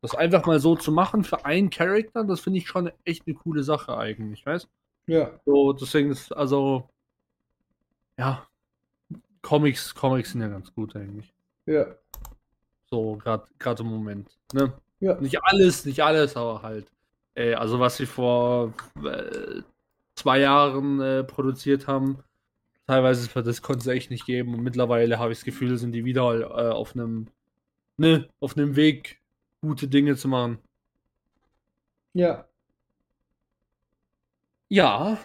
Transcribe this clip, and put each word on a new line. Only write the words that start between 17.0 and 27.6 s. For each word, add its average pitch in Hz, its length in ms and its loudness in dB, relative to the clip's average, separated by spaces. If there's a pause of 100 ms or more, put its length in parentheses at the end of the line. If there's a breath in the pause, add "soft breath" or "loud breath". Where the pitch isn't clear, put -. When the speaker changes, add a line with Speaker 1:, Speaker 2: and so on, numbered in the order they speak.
Speaker 1:
Äh, 117 180 0
also 117 240 -2
was 123 200 2
sie 131 80 -4
vor, 123 680 0 (300)
äh, - 580 -8 (540)
zwei 135 240 2
Jahren, 139 600 4
äh, 135 220 0
produziert 135 640 -2
haben, 135 320 -2 (720)
teilweise, 131 400 2 (140)
das 117 200 -4
konnte 131 200 -4
es 117 40 -4
echt 123 240 -4
nicht 123 160 -10
geben 123 280 -4
und 117 100 -6
mittlerweile 117 560 2
habe 117 120 0
ich 113 60 -8
das - 60 -20
Gefühl, 123 340 -2
sind 117 140 -6
die 117 120 -6
wieder, 123 360 2
äh, 117 320 -2
auf 110 240 -6
einem, 113 320 -6 (680)